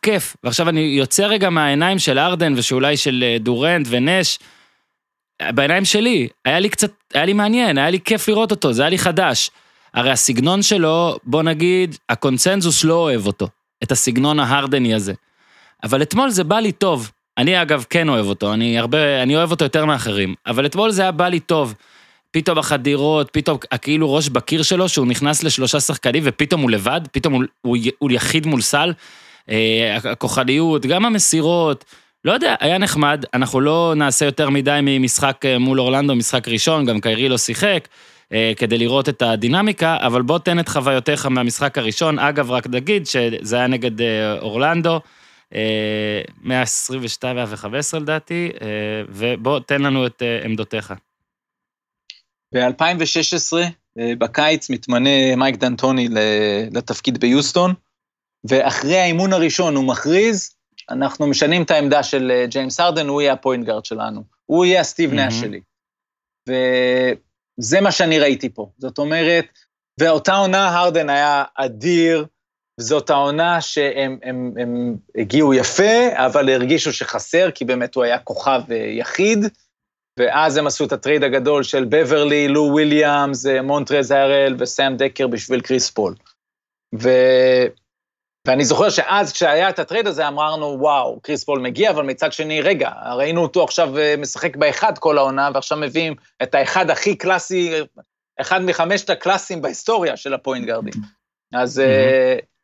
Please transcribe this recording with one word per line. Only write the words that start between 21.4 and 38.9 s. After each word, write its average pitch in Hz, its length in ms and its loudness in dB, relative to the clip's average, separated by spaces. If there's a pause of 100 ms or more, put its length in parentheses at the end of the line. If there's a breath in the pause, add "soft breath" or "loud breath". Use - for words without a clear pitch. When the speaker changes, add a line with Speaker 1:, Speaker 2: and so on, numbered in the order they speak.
Speaker 1:
טוב. 143 340 -2 (560 soft breath)
פתאום 160 280 0
החדירות, 143 720 0
פתאום 151 260 -2 (120)
הכאילו 147 440 0
ראש 147 140 0
בקיר 143 340 -2
שלו, 180 260 0
שהוא 135 180 0
נכנס 139 360 0
לשלושה 139 380 0
שחקנים, 135 460 -2
ופתאום 151 360 0
הוא 127 80 2
לבד, 110 300 0 (120)
פתאום 139 220 0
הוא, 127 80 2 (200)
הוא, 123 140 0 (220)
הוא 143 120 0
יחיד 151 360 0
מול 143 140 0
סל, 156 320 0 (580 loud breath)
אה, 110 540 0
הכוחניות, 135 840 0
גם 175 180 0
המסירות, 165 800 0 (400 soft breath)
לא 170 80 2
יודע, 269 280 0
היה 170 180 2
נחמד, 147 460 0 (100)
אנחנו 127 260 0
לא 160 360 2
נעשה 147 280 2
יותר 143 260 0
מדי 143 320 2
ממשחק, 135 640 0
אה, 131 140 2
מול 131 220 2
אורלנדו, 135 340 2
משחק 120 340 -2
ראשון, 143 380 0
גם 110 140 0
קיירי 117 280 0
לא 127 100 0
שיחק, 156 500 -2 (440 soft breath)
אה, 113 240 0
כדי 117 220 0
לראות 127 300 0